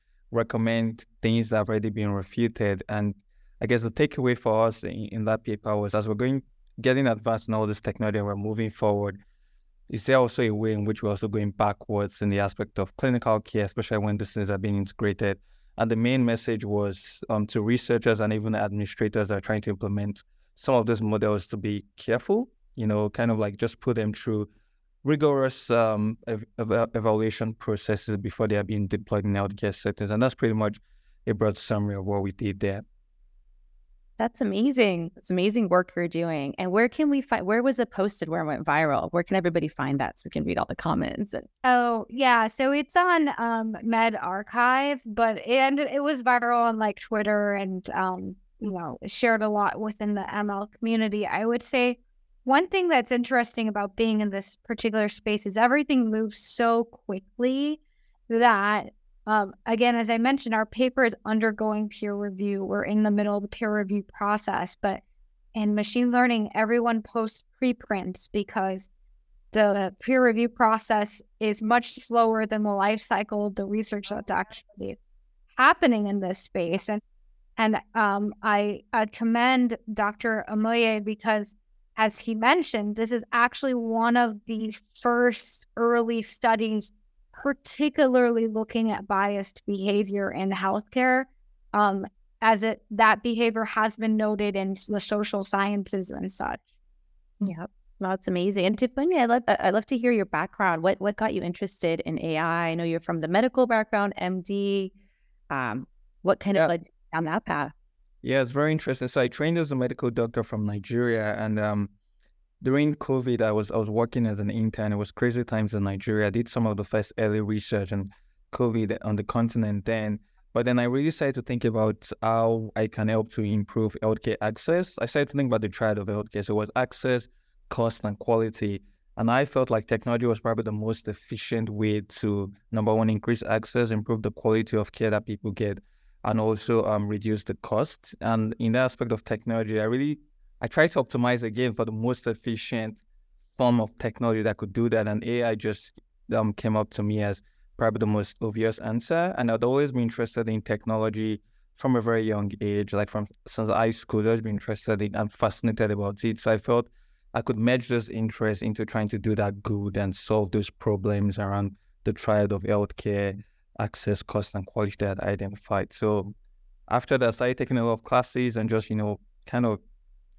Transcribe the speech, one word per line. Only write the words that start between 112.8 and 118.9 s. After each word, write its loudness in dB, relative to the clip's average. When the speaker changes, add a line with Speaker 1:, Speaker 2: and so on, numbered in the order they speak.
Speaker 1:
covid, -2
I 4
was, 0
I -2
was 0
working 0
as -2
an -2
intern. -2
It -2
was -4
crazy 0
times -2
in 0
Nigeria. 0
I 2
did -2
some 0
of 0
the -4
first -2
early 0
research -2
on -4
covid 0